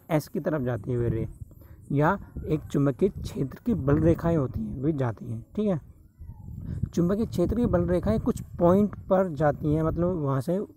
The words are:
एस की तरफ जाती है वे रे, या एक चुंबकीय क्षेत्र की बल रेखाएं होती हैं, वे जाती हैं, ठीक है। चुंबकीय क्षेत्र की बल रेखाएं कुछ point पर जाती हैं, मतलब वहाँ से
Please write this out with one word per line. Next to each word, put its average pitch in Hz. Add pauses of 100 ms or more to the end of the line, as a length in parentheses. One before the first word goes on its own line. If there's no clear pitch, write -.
एस 156
की -
तरफ 156
जाती 123
है 123
वे 117
रे, 110 (640)
या 151 (300)
एक 156
चुंबकीय 143
क्षेत्र -
की 240
बल 143
रेखाएं 165
होती 131
हैं, 208
वे 147
जाती 131
हैं, 117 (140)
ठीक 214
है। 180 (1120)
चुंबकीय 196
क्षेत्र 175
की 240
बल 175
रेखाएं 180
कुछ - (180)
point 185 (120)
पर 190
जाती 147
हैं, 160
मतलब 165
वहाँ 139
से 175 (180)